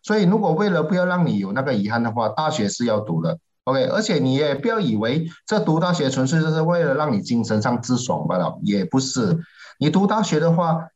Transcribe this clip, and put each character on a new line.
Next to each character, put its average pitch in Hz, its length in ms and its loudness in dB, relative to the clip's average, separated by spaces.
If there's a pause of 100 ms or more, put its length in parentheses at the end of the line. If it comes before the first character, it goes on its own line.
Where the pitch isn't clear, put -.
所 214 140 0
以 202 60 4
如 196 160 4
果 175 140 0
为 202 160 0
了 160 140 0
不 165 120 0
要 180 80 2
让 180 240 0
你 104 100 0
有 98 140 -4
那 127 100 -2
个 139 120 -2
遗 104 160 0
憾 117 120 0
的 117 120 -2
话， 117 160 0
大 156 200 -2
学 101 200 -2
是 120 160 -4
要 107 160 0
读 80 200 -2
的。 82 180 -2 (260)
OK， 131 220 0
而 139 140 0
且 175 180 0
你 131 160 2
也 143 200 0
不 226 140 -2
要 226 100 0
以 123 160 0
为 127 320 -2 (180)
这 214 140 0
读 165 220 2
大 180 100 2
学 147 180 0
纯 131 160 0
粹 160 140 2
就 160 100 0
是 160 120 0
为 170 200 2
了 143 120 2
让 101 180 0
你 101 100 0
精 117 220 0
神 107 180 0
上 120 200 0
自 123 160 -2
爽 78 280 -4
罢 87 120 -2
了， 82 260 -2
也 101 220 0
不 131 160 0
是。 110 360 0 (420)
你 147 100 2
读 190 180 2
大 214 160 2
学 - 160 0
的 165 140 4
话， 165 420 0